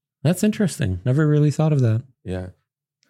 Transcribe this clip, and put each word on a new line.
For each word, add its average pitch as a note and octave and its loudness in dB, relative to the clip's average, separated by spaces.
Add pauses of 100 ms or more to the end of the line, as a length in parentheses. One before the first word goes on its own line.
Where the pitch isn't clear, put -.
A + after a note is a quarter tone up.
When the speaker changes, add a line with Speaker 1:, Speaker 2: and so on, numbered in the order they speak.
(220)
Speaker 1:
That's E3+ 0
interesting. D3+ -2
Never C#3+ 2
really D3 4
thought D#3 0
of C#3 2
that. A2+ 2 (220)
Speaker 2:
Yeah. F#2 -6 (600)